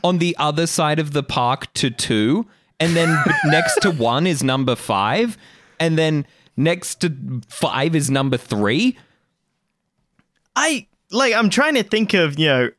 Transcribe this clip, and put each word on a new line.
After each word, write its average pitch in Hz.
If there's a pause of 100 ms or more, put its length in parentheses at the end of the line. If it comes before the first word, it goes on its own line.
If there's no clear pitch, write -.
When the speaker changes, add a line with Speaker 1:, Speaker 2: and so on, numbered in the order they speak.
Speaker 1:
on 180
the 170
other 151
side 156
of 147
the 143
park 127
to 139
two, 117 (340)
and 165
then 165
b-, - (140)
Speaker 2:
<laughs> -
Speaker 1:
next 156
to 202
one 131
is 143
number 131
five, 120 (420)
and 160
then 156 (320)
next 170
to 170 (360)
five 151
is 139
number 135
three? 123 (1600)
Speaker 2:
I, 285 (240)
like, 233
I'm 214
trying 294
to 226
think 214
of, 156
you 156
know, 127